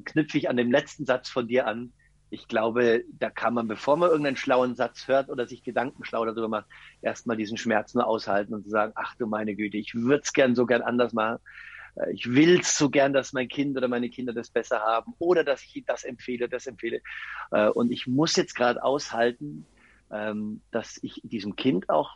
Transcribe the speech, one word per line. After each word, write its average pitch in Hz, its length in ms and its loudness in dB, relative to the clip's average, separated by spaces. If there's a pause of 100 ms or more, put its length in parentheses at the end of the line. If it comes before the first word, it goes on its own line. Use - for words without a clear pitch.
knüpfe 156 320 0
ich 165 140 0
an 127 60 0
dem 120 140 2
letzten 147 360 0
Satz 127 240 -2
von 123 180 -2
dir 123 180 2
an. 120 260 -6 (360)
Ich - 200 -14
glaube, 117 560 4 (140)
da 117 120 -2
kann 113 240 -2
man, 117 140 0
bevor 120 280 2
man 175 140 4
irgendeinen 147 260 2
schlauen 127 380 2
Satz 120 340 -4
hört 135 220 2
oder 131 160 -4
sich 120 160 -16
Gedanken 123 420 -4
schlau 113 200 -2
darüber 113 240 -2
macht, 107 180 -4 (340)
erstmal 113 360 -4
diesen 110 220 -4
Schmerz 107 360 0
nur 120 120 2
aushalten 107 480 0
und 101 100 -10
zu 104 60 -14
sagen, 107 260 2
ach - 200 -8
du 123 100 -4
meine 107 280 -4
Güte, 104 240 -4
ich - 160 -10
würd's 123 380 0
gern 131 220 4
so 120 120 4
gern 117 160 2
anders 120 320 0
machen. 113 240 0 (580)
Äh, - 160 -4
ich - 180 -8
will's 156 460 6
so 147 140 4
gern, 139 240 4
dass 131 180 0
mein 127 160 -2
Kind 139 280 -2
oder 127 120 0
meine 120 220 -2
Kinder 123 240 -8
das 117 160 -8
besser 117 300 0
haben 113 380 0
oder 170 240 4
dass 139 220 0
ich - 120 -20
ihnen 135 100 -14
das 123 180 -4
empfehle, 120 460 -6
das 127 160 -8
empfehle. 117 340 -6 (500)
Äh, 107 180 4
und 120 220 2
ich - 160 -6
muss 139 300 2
jetzt - 180 0
gerade 123 300 2
aushalten, 135 840 -2 (460)
ähm, 107 580 -6
dass - 320 -6
ich - 220 -12
diesem 104 320 -8
Kind 156 320 0
auch 156 260 2